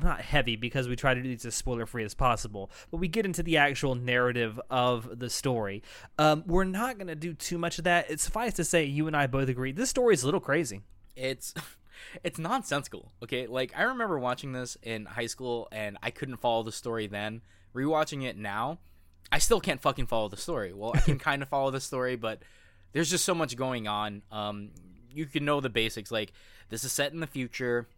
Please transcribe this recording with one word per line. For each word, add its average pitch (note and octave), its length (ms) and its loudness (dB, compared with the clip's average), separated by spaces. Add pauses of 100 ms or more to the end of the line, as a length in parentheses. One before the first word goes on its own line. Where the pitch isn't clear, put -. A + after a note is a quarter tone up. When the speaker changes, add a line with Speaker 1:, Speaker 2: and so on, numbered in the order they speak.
Speaker 1:
not E3+ 180 4
heavy, A#2+ 360 2
because B2 320 -2
we B2 80 -2
try C3 180 4
to B2 80 -4
do C3 60 -4
these B2 180 -6
as A2+ 80 -8
spoiler-free A#2 480 -4
as G#2 100 -6
possible, A2 600 0 (180)
but E3+ 60 -6
we F3+ 100 0
get G3 180 0
into E3+ 200 -2
the D#3+ 120 4
actual C#3+ 380 4
narrative B2 760 2
of B2 520 0
the A#2+ 100 -4
story. G#2+ 500 -2 (380)
Um, D#3 300 6
we're F#3 160 6
not G#3 340 -2
gonna F3+ 160 -8
do D#3+ 200 -6
too - 220 -6
much E3+ 220 -2
of D#3+ 60 -6
that. F3 260 4
It's D3+ 140 -2
suffice A3+ 300 0
to E3+ 100 0
say, E3 200 4
you D3 220 0
and D#3 100 0
I C#3 120 4
both C3+ 200 2
agree, C3 220 -2
this A3 200 -2
story A#3+ 240 6
is B2+ 100 0
a - 20 2
little F3 140 2
crazy. B2+ 400 0 (340)
Speaker 2:
It's, C3 400 -6 (340)
<laughs> - 360 -16
it's E3+ 160 -6
nonsensical, D#3+ 720 -4 (100)
okay? B2 240 -4
Like, B2+ 300 -2
I E3 60 2
remember A3+ 360 0
watching B2 340 -2
this B2+ 300 -8
in A2 220 -6
high A#2 220 -6
school, A#2+ 440 -4
and G#2+ 320 -6
I A#2+ 80 -2
couldn't C3 280 -8
follow A2+ 260 2
the A2 80 -8
story A2+ 340 -4
then. G#2+ 360 -6 (340)
Rewatching D3+ 480 0
it A#2+ 120 -6
now, G#2+ 440 -4 (500)
I - 80 8
still A3 220 8
can't D3 200 0
fucking C3 260 2
follow G#2+ 220 2
the G2 80 -10
story. G#2 360 -4
Well, G#2 240 -6
I - 40 4
can C#3 180 6
Speaker 1:
<laughs> - 20 -6
Speaker 2:
kinda C#3 260 0
follow C3+ 240 2
the C3+ 100 -2
story, B2+ 360 -2
but A2 260 -4 (500)
there's D3+ 160 2
just F3+ 160 2
so F3+ 120 2
much C#3+ 200 -2
going B2 300 -2
on. G#2 360 -4 (100)
Um, G#2 380 -6 (420)
you D3+ 140 -6
can C#3+ 180 -4
know D3 160 4
the C3 80 0
basics, A2+ 440 -2
like, G#2+ 200 -2 (360)
this A2+ 160 -6
is B2+ 80 -4
set C#3+ 200 0
in E3 60 -8
the D#3+ 80 -4
future. A#2+ 720 -2